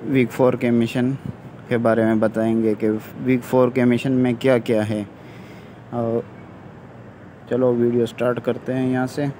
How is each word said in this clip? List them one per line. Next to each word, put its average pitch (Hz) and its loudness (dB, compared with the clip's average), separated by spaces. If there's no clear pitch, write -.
week 131 2
four 127 4
के 120 0
mission 120 0
के 123 2
बारे 113 4
में 110 2
बताएंगे 113 0
कि 107 0
week 127 2
four 127 2
के 123 0
mission 123 2
में 127 2
क्या-क्या 117 2
है। 104 -2
और 117 -2
चलो 123 4
video 120 2
start 120 -2
करते 120 -4
हैं 127 0
यहाँ 127 0
से। 143 -4